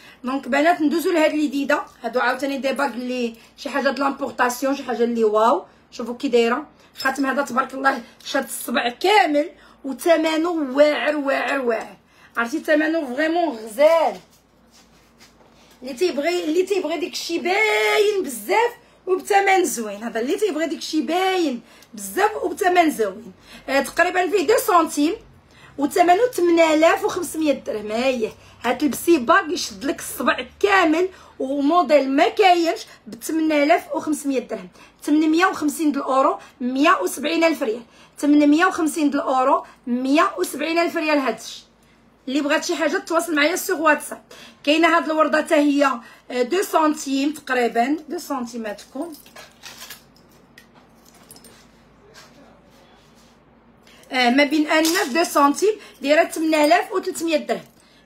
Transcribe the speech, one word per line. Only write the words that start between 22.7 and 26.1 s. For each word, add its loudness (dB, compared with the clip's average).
زوين. -6
آه، 2
تقريباً 0
فيه 0
دو 4
سنتيم 2
وثمنه 4